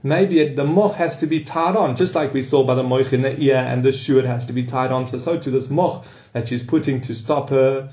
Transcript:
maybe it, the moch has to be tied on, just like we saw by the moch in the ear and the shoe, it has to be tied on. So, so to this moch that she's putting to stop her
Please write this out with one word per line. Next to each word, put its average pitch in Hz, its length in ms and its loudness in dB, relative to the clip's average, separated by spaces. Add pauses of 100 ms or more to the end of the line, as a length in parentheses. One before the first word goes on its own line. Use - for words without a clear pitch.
maybe 175 380 2
it, 139 160 2
the 143 80 -2
moch 202 320 2
has 165 240 -2
to 160 80 -2
be 156 160 0
tied 165 320 -2
on, 156 200 0
just - 200 0
like 156 180 -2
we 135 80 -2
saw 135 240 2
by 127 80 2
the 131 80 0
moch 131 320 0
in 127 80 2
the 131 180 -2
ear 135 180 4
and 127 260 0
the 135 80 4
shoe, 135 260 2
it 127 80 4
has 123 220 -4
to 123 60 -8
be 123 100 -2
tied 127 280 -2
on. 127 140 -2
So, 123 140 -8
so 165 180 -2
to - 140 -6
this 131 180 -2
moch 165 340 0 (300)
that 117 160 -4
she's 123 140 -4
putting 143 380 0
to - 120 -8
stop 135 380 -4
her 135 420 2